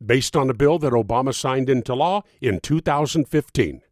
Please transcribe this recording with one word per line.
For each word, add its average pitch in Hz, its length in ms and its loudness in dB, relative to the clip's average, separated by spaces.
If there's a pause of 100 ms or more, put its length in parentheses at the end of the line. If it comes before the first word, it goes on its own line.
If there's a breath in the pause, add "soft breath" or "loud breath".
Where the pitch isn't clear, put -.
based 123 300 0
on 135 140 2
a 127 40 0
bill 143 260 4
that 147 120 0
Obama 120 420 0
signed 131 360 -2
into 127 260 0
law 180 280 0 (180 soft breath)
in 101 180 0
two 156 220 -2
thousand 147 480 0
fifteen. 95 500 -2 (120)